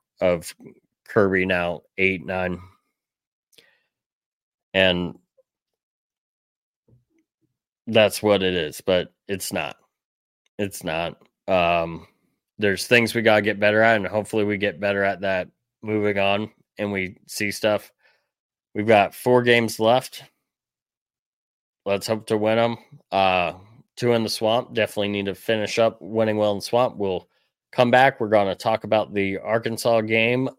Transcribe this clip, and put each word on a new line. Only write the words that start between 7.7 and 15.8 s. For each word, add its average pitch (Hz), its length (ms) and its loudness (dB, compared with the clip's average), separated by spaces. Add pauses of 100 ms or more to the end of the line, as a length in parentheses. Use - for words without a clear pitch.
that's 110 360 2
what 104 200 4
it 92 100 0
is, 78 300 -4
but 90 320 0 (120)
it's 98 240 -8
not. 80 260 -6 (840)
It's 98 260 -8
not. 82 320 -6 (320)
Um, 85 580 0 (520)
there's 101 280 -2
things 117 280 2
we 117 80 -2
gotta 107 200 4
get 101 180 -2
better 107 220 4
at, 113 140 4
and 95 100 -2
hopefully 104 380 -4
we 104 120 -2
get 95 240 -4
better 101 240 -2
at 98 160 -2
that 95 280 -4 (340)